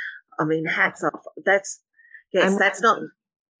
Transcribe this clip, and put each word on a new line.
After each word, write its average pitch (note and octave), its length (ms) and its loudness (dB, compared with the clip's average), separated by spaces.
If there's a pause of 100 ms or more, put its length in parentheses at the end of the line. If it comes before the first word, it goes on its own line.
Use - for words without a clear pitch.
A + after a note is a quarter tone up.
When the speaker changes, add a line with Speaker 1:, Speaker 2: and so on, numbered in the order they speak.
(400)
Speaker 1:
I - 60 0
mean, D#3+ 200 -2
hats F#3 380 -2
off. - 180 -2 (240)
That's, G3 360 0 (520)
yes, F#3 200 4
Speaker 2:
I'm G3+ 60 2
Speaker 1:
that's G3 220 0
not, G3+ 180 4 (600)